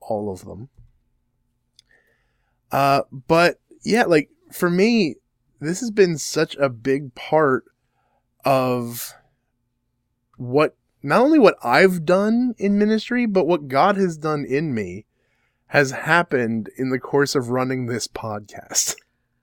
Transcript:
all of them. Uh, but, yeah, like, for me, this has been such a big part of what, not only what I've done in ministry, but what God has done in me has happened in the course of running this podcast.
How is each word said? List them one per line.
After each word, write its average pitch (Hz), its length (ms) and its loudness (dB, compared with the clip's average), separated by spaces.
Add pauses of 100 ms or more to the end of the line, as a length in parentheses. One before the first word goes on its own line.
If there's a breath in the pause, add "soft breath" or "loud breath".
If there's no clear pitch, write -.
all 107 300 -6
of 92 140 -12
them. 95 240 -16 (2000)
Uh, 139 300 2 (100)
but, 165 480 2 (240)
yeah, 226 200 2
like, 170 260 2 (220)
for - 180 -2
me, 190 460 2 (440)
this 160 200 -6
has 240 120 -6
been 185 260 4
such - 400 -4
a 139 120 0
big 135 460 -4
part 147 500 0 (800)
of 123 680 -2 (1200)
what, 135 380 -2 (260)
not 151 200 2
only 302 180 4
what 196 240 6
I've 165 420 2
done 214 520 0
in 202 200 0
ministry, 220 480 0
but 185 220 0
what 156 200 0
God 160 300 2
has 180 200 0
done 147 280 -4
in 147 280 -2
me 101 320 -6 (640)
has 143 240 0
happened 131 880 -2
in 131 120 -2
the 127 100 -2
course 143 360 0
of 123 140 -2
running 127 360 -4
this 117 220 -6
podcast. - 880 -8 (480)